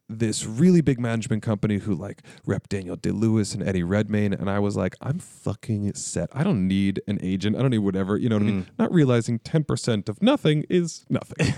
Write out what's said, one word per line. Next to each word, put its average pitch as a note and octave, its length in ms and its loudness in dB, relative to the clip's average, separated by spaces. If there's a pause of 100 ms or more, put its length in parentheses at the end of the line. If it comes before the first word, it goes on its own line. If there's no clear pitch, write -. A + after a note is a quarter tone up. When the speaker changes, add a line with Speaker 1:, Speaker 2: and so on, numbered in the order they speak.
Speaker 1:
this A2 380 -2
really E3+ 340 6
big C#3 180 2
management A2+ 460 -2
company G#2 360 0
who, G2+ 140 -2
like, F#2 280 -8 (240)
rep - 240 -2
Daniel F#2 260 -6
Day-Lewis G#2 580 0
and G2 80 -6
Eddie F2+ 220 0
Redmayne, G#2 500 0
and G2 160 -4
I G2+ 100 0
was G2+ 180 0
like, F#2 240 -2
"I'm D3+ 180 -4
fucking G2+ 760 -6
set. - 360 -6
I C#3+ 140 -2
don't G2+ 240 2
need G2 360 0
an G#2 160 -4
agent. F#2+ 360 -2
I G#2 40 -2
don't C3+ 100 2
need A2+ 80 2
whatever." G2 360 0
You A#2+ 140 0
know A2 80 2
what G#2 60 2
I - 20 2
mean? G2+ 180 0
Speaker 2:
Mm. - 40 -14 (120)
Speaker 1:
Not A3+ 140 0
realizing A#2+ 460 4
ten - 260 -2
percent A#2+ 420 -2
of G#2+ 140 -8
nothing F3+ 480 2
is F3 400 0
nothing. - 480 0